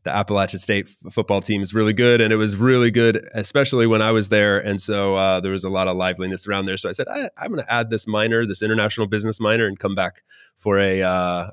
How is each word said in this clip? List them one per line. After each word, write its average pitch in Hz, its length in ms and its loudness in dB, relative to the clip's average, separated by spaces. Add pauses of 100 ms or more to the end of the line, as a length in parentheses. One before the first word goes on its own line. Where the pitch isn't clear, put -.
The 78 100 -6
Appalachian 98 460 -2
State 101 260 -2 (180)
f-, 98 80 -18
football 101 280 -2
team 101 200 -2
is 95 140 -6
really 110 180 2
good, 120 280 4
and 110 120 2
it 110 40 4
was 107 180 0
really 120 380 4
good, 117 420 2
especially 120 540 2
when 110 120 4
I 110 120 2
was 107 160 2
there. 104 300 4
And 101 220 -4
so, 98 360 0
uh, 95 240 2
there 95 100 -4
was 95 140 -4
a 95 60 -4
lot 92 180 0
of 92 80 -2
liveliness 92 500 -4
around 98 200 -2
there. 95 100 -4
So 95 120 -6
I 90 40 -6
said, 127 160 -6
"I, 277 280 -8
I'm 208 140 -10
gonna - 180 -6
add 117 220 -2
this 113 160 -4
minor, 113 400 0
this 98 160 -6
international 107 460 0
business 107 320 -4
minor, 110 260 0
and 98 100 -4
come 98 200 -6
back 90 260 -4 (340)
for 101 220 0
a, 95 240 2
uh, 90 500 -2